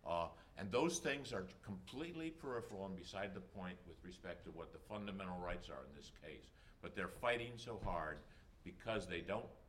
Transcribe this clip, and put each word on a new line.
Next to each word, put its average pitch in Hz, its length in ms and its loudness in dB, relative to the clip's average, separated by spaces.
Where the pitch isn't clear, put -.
Uh, 85 220 4
and 95 120 0
those 147 300 8
things 139 320 2
are 95 140 2
completely 160 680 -2
peripheral 117 560 -2
and 95 120 0
beside 95 360 0
the 98 60 -2
point 90 380 -4
with 82 160 -10
respect 90 400 -6
to 85 80 -6
what 80 220 -6
the 80 60 -10
fundamental 95 460 0
rights 87 300 0
are 67 200 -4
in 71 60 -12
this 71 160 -12
case. 76 220 -8
But - 140 -4
they're 92 120 4
fighting 120 480 6
so 110 300 -4
hard 78 320 2
because 101 420 2
they 85 140 2
don't 104 240 4